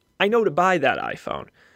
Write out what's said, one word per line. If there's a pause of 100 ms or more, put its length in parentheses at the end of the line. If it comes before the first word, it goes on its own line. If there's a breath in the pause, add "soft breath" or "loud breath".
(200)
I
know
to
buy
that
iPhone. (280 soft breath)